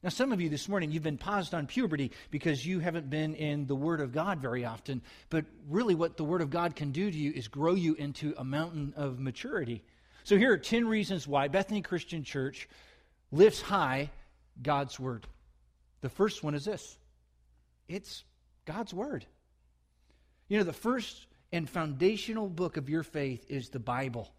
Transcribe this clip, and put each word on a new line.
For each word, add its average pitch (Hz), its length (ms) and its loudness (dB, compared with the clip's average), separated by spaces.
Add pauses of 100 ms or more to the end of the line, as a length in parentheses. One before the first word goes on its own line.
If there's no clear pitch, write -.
Now, 175 60 -4
some 254 240 0
of 202 80 0
you 170 80 0
this 147 220 -4
morning, 180 220 0
you've 156 120 -2
been 156 140 -2
paused 196 360 -2
on 151 140 -2
puberty 156 460 0 (180)
because 143 340 0
you 180 140 0
haven't 165 300 -2
been 156 260 -2
in 147 320 -2
the 135 80 0
Word 156 240 0
of 131 140 -2
God 170 260 0
very 123 240 -2
often, 117 380 -4 (280)
but 160 140 0 (240)
really 196 260 4
what 165 220 2
the 160 80 -2
Word 170 160 2
of 151 100 2
God 170 240 0
can 143 200 -4
do 190 180 0
to 156 60 -4
you 151 160 0
is 113 160 -6
grow 160 240 2
you 170 220 4
into 143 420 -4
a 131 80 -6
mountain 147 500 -2
of 135 240 -4
maturity. 135 640 -4 (400)
So 202 140 6
here 240 160 8
are 175 40 6
ten 233 300 2
reasons 196 400 0
why 143 220 4
Bethany 196 320 2
Christian 165 420 -4
Church 135 460 -4 (600)
lifts 202 300 10
high 147 500 2 (520)
God's 139 360 0
Word. 127 300 -6 (720)
The 135 80 -6
first 208 360 2
one 151 120 0
is 143 80 -4
this. - 340 -8 (920)
It's 202 340 -10 (400)
God's 196 300 -6
Word. 196 320 -4 (1200)
You 208 120 2
know, 208 40 4
the 170 80 0
first - 560 -4 (240)
and 165 180 -4
foundational 196 760 0
book 175 300 -4
of 139 120 -6
your 160 140 0
faith 139 460 -4
is 135 180 -6
the 131 120 -8
Bible. 120 580 -4